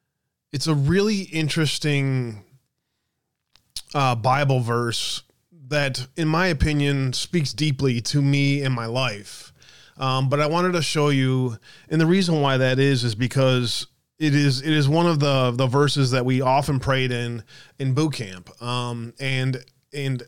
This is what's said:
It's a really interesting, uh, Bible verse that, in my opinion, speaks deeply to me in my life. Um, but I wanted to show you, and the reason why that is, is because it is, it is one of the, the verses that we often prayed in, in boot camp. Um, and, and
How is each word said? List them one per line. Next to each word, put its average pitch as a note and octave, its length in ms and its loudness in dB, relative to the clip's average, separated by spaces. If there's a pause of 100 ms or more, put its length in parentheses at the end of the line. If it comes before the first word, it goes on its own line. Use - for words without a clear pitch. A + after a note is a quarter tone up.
(520)
It's C#3+ 140 -4
a D#3+ 80 2
really F#3+ 480 2
interesting, C#3 1200 -2 (1500)
uh, C3 200 0
Bible C3 460 2
verse A#2 640 -2 (460)
that, C3+ 380 -2 (100)
in D#3+ 120 0
my E3+ 200 2
opinion, C#3+ 640 0
speaks D#3 400 -2
deeply C3+ 480 0
to C#3+ 180 -2
me C#3 420 2
in C3+ 100 0
my A#2 140 -4
life. A2+ 680 -6 (420)
Um, C3 320 0
but C#3+ 120 0
I D3+ 60 0
wanted F3 260 0
to E3+ 100 0
show D3 260 0
you, C3 500 0 (300)
and D#3 120 0
the D#3+ 60 4
reason E3+ 360 2
why C3+ 160 2
that C3 200 2
is, C3+ 260 2
is A2+ 100 -2
because B2+ 720 0 (320)
it D3+ 160 0
is, C#3 260 2
it D3+ 100 -2
is D3+ 160 2
one E3 200 2
of E3 120 2
the, C3+ 320 2
the B2+ 160 0
verses C3+ 440 2
that B2+ 160 0
we C3 160 2
often C3+ 360 0
prayed C3 320 0
in, A#2+ 320 -6 (360)
in C3 160 -2
boot D3+ 180 0
camp. F#2 380 -12 (120)
Um, A#2+ 560 -6
and, C3 460 -4 (300)
and C3+ 340 -4